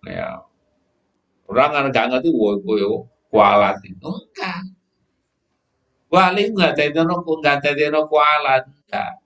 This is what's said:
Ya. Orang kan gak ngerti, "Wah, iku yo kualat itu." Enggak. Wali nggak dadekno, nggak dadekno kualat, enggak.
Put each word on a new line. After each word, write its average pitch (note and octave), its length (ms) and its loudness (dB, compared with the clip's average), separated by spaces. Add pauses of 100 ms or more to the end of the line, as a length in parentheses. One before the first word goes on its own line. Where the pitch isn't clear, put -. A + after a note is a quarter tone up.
Ya. G1+ 400 -10 (1000)
Orang C#3+ 260 2
kan C#3 160 0
gak A#2+ 220 0
ngerti, B2+ 200 0
"Wah, G#2+ 240 0
iku G2 220 -6
yo G2+ 140 -2 (360)
kualat G2+ 560 4
itu." - 240 -16
Enggak. F#3 540 -10 (1500)
Wali F#3 340 2 (120)
nggak E3+ 240 2
dadekno, E3 420 0
nggak D#3 400 0
dadekno D3+ 480 0
kualat, D3 560 2
enggak. - 480 -10 (140)